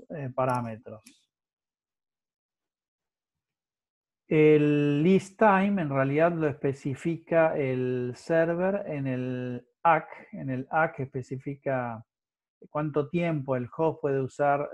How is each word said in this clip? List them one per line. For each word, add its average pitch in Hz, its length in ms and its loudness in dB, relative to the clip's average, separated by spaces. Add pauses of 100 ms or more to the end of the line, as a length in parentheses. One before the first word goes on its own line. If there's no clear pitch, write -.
eh, 143 200 -10
parámetros. 120 720 -4 (3250)
El 147 760 4
lease 185 320 4
time 196 460 2
en 151 80 -4
realidad 139 420 2
lo 160 160 -2
especifica 160 1080 -2
el 127 580 -2
server 170 720 0
en 139 200 -6
el 127 600 -6 (160)
ack. 156 480 0
En 156 180 -10
el 131 200 -6
ack 160 320 -2
especifica 131 1040 -8 (640)
cuánto 151 400 -4
tiempo 156 460 -2
el 123 200 -4
host 160 260 -2
puede 139 200 -2
usar 143 520 0